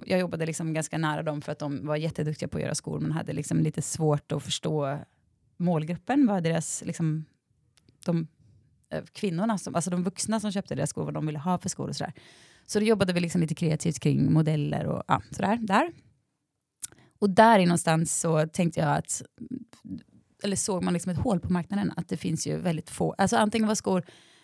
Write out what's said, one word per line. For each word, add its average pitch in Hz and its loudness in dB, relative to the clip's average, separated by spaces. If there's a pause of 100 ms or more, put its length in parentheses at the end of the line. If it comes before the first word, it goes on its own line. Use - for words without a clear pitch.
jag 185 2
jobbade 170 -2
liksom 160 -4
ganska 156 -4
nära 160 -2
dem 151 -4
för 156 -10
att 151 -8
de 143 -6
var 151 0
jätteduktiga 156 -4
på - -8
att 139 -4
göra 131 -4
skor, 156 -6
men 156 -2
hade - -4
liksom - -2
lite 156 0
svårt 147 0
att 151 -4
förstå 147 -4 (580)
målgruppen, 175 2
vad 196 2
deras, 165 -2
liksom, 156 -2 (800)
de, 165 0 (680)
eh, 78 -6 (100)
kvinnorna 202 0
som, 151 -8
alltså 170 0
de 180 0
vuxna 208 -2
som 208 -4
köpte 190 -4
deras 147 -2
skor, 156 -6
vad 147 -6
de 151 -4
ville 151 -4
ha 175 0
för 185 -6
skor - -6
och 143 -6
sådär. - -6 (520)
Så - -2
då 208 2
jobbade 196 4
vi 175 2
liksom 175 0
lite 156 0
kreativt 160 0
kring 139 4
modeller 156 2
och, - -2
ja, - 2 (100)
sådär, 196 0
där. 226 2 (1300)
Och 202 2
där 220 8
i 180 6
någonstans 165 2
så 160 2
tänkte 165 0
jag 151 2
att, - -4 (1200)
eller 202 0
såg 180 0
man 180 0
liksom 175 -2
ett 165 -2
hål 208 2
på - -2
marknaden, 180 -2
att 175 -6
det 165 -4
finns 165 -2
ju 156 -2
väldigt 160 -2
få, - -2
alltså 202 2
antingen 220 2
var 214 2
skor 190 0 (400)